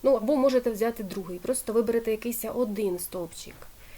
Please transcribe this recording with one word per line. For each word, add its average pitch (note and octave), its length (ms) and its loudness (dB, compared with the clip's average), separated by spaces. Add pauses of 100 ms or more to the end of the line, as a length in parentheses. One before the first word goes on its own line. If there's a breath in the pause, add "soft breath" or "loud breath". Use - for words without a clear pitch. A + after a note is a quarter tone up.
Ну, C4+ 120 6
або A3+ 200 2
можете B3+ 360 4
взяти A3+ 320 0
другий, F3+ 360 -8
просто B3 340 -2
виберете A3+ 380 2
якийсь A3+ 340 -4
один G#3 540 -2
стовпчик. - 560 -10 (420 loud breath)